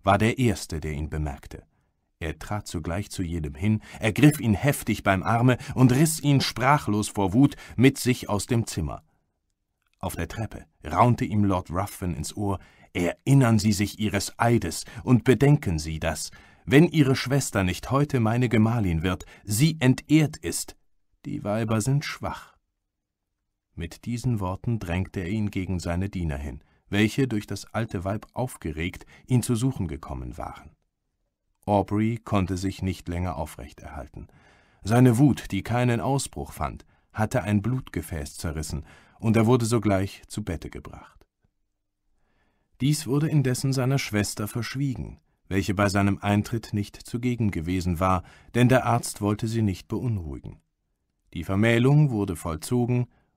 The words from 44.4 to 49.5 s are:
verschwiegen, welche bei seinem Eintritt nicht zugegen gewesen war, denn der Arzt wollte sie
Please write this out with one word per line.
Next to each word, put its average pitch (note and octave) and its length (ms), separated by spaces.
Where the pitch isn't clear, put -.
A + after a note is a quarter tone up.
verschwiegen, A#2+ 720
welche F#2+ 240
bei G2+ 160
seinem G2 300
Eintritt G#2 520
nicht G#2 240
zugegen A#2+ 560
gewesen F2 480
war, F#2 240
denn A#2+ 140
der B2+ 160
Arzt A#2+ 340
wollte G#2 280
sie A2+ 140